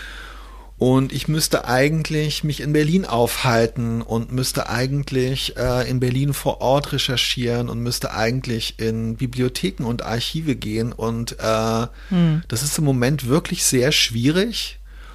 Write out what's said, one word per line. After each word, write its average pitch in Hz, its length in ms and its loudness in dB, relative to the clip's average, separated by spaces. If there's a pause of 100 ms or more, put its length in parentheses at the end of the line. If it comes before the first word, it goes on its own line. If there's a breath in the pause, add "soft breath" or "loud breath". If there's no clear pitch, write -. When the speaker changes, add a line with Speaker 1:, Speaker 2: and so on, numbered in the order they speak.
(760 loud breath)
Speaker 1:
Und 131 360 4
ich 139 160 -4
müsste 151 360 0
eigentlich 151 800 0
mich 147 160 -2
in 147 140 -2
Berlin 156 320 4
aufhalten 117 960 2
und 117 320 -4
müsste 127 360 -2
eigentlich, 131 840 -2
äh, 123 340 0
in 127 120 0
Berlin 131 320 2
vor - 260 -2
Ort 139 320 2
recherchieren 120 800 0
und 113 100 -4
müsste 120 340 -4
eigentlich 117 680 -2
in 113 360 -2
Bibliotheken 123 720 -2
und 120 180 -2
Archive 127 540 -2
gehen. 107 340 -2
Und, 113 480 -4
äh, 110 480 2 (220 loud breath)
Speaker 2:
Hm. 170 400 4
Speaker 1:
das 120 140 -2
ist 147 140 -2
im 160 60 0
Moment 131 460 2
wirklich - 340 2
sehr 131 300 4
schwierig. 156 840 2 (400 loud breath)